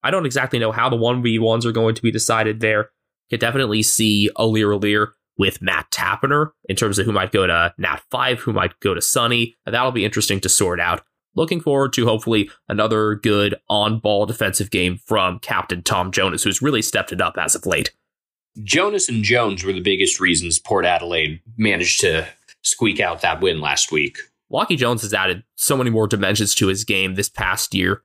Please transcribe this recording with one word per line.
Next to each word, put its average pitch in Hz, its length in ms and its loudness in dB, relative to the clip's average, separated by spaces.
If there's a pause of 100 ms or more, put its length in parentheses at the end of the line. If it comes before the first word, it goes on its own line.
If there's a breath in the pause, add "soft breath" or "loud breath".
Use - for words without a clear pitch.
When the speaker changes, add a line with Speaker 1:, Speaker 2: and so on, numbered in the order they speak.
Speaker 1:
I 127 80 0
don't 175 160 0
exactly 127 320 -2
know 110 140 0
how 117 160 0
the 120 80 0
one 120 260 0
v 113 160 2
ones 113 280 2
are 117 60 0
going 113 220 2
to - 80 -10
be 117 80 2
decided 110 500 0
there. 107 300 0 (380)
Could 117 120 -4
definitely 113 420 0
see 104 540 2
Aliir 110 420 2
Aliir 104 340 0 (260)
with 95 240 0
Matt 92 280 -2
Tappener 139 600 0 (180)
in 190 80 -2
terms 101 220 0
of 101 80 2
who 110 60 0
might 95 200 0
go 95 140 2
to 85 320 2
Nat 85 320 -2
five, 127 300 -2
who 117 120 -4
might 98 280 -2
go 98 120 2
to 85 80 -2
Sonny. 117 640 0
That'll 123 260 0
be 117 140 0
interesting 101 360 0
to 92 100 -2
sort 90 300 2
out. 87 220 0 (320)
Looking 165 280 -2
forward 139 320 2
to 123 100 2
hopefully 110 460 2 (180 loud breath)
another 107 460 0
good 104 400 2 (160)
on-ball 104 560 0
defensive 101 440 -2
game 90 360 0
from 92 320 0
Captain 90 440 -4
Tom 92 300 -2
Jonas, 95 300 0
who's 98 180 -2
really 127 220 0
stepped - 300 -2
it 90 100 -6
up 85 160 -6
as 85 160 0
of - 100 -8
late. 76 300 -2 (680)
Speaker 2:
Jonas 190 440 0
and 113 140 0
Jones 104 400 0
were 95 100 -4
the 90 80 -4
biggest 95 380 0
reasons 87 400 0
Port 95 260 0
Adelaide 85 560 0 (160)
managed 98 440 0
to 80 260 0 (360 loud breath)
squeak - 360 0
out 87 220 0
that 82 200 -2
win 87 200 0
last 71 320 -2
week. 73 260 -4 (340)
Speaker 1:
Lachie 170 240 0
Jones 120 260 0
has 104 120 -6
added 95 300 -2 (100)
so - 220 0
many 127 120 2
more 110 200 2
dimensions 101 480 0
to 104 100 2
his 95 160 0
game 95 320 -2
this 98 140 -2
past - 460 -4
year. 95 300 0